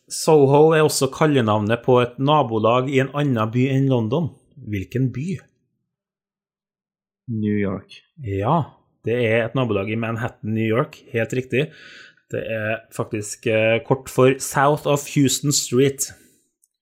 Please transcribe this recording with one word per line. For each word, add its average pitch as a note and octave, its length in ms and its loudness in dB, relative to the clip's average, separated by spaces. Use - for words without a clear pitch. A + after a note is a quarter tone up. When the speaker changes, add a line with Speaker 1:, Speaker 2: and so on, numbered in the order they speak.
Speaker 1:
Soho D3 680 4
er D#3 140 4
også C#3 260 0
kallenavnet A#2 720 0
på B2+ 160 4
et A#2+ 180 -2
nabolag B2+ 720 2
i C3 140 2
en C3+ 80 -6
annen B2+ 400 0
by B2 160 2
enn C3+ 240 2
London. B2 380 0
Hvilken A#2 580 -4
by? D#3+ 220 -8
Speaker 2:
New G#2+ 280 -2
York. G2 440 -6
Speaker 1:
Ja, G#2+ 400 -4
det A2+ 100 -2
er A2+ 300 0
et A#2 100 -10
nabolag G#2+ 360 -2
i A2 80 -4
Manhattan, A2+ 560 -6
New A2 100 -2
York. A#2+ 320 -2
Helt A2+ 260 -2
riktig. B2+ 300 -2
Det A2+ 120 -6
er A2 380 -6
faktisk, - 580 -10
eh, A2 360 2
kort - 260 -2
for C3 300 4
South D3 480 0
of C#3+ 200 0
Houston C#3 440 0
Street. C3+ 560 0